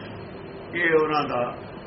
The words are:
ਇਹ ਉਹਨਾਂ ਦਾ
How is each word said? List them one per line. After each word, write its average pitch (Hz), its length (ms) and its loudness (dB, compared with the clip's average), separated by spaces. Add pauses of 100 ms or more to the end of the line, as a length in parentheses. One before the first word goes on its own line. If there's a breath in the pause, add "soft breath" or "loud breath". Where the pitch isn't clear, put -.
(760)
ਇਹ 170 200 6
ਉਹਨਾਂ 151 280 4
ਦਾ 123 180 0 (460)